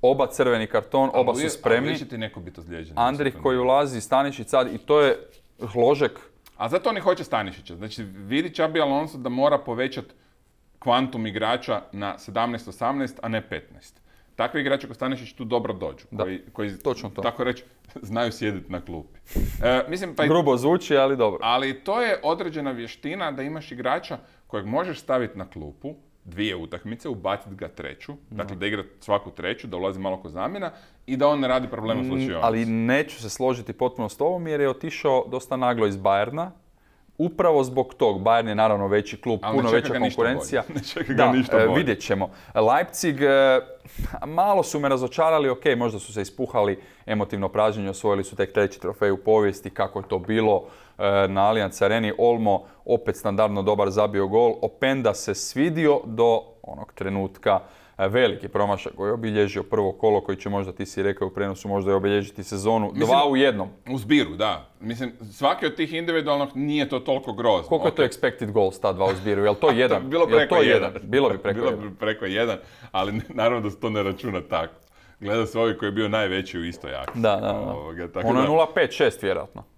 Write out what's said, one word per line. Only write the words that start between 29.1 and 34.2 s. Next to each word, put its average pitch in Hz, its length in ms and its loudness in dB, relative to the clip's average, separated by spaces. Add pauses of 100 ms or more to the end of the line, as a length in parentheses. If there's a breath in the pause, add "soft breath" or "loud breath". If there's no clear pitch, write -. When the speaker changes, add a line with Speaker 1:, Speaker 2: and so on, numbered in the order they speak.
Speaker 2:
treću, - 360 -6
da 90 100 -8
ulazi 95 240 -4
malo 95 160 -4
ko 92 120 -14
zamjena 165 420 -8 (360 loud breath)
i 131 100 -4
da 143 120 4
on 147 120 2
ne 131 80 0
radi 127 200 0
problema 113 340 -2
s 127 40 -4
Speaker 1:
Mm, 131 40 -4
Speaker 2:
lučionicom. 131 320 -2
Speaker 1:
ali 113 240 2
neću 120 500 0
se 113 140 -10
složiti 123 420 -2
potpuno 123 360 -2
s - 80 -12
tobom 170 300 -2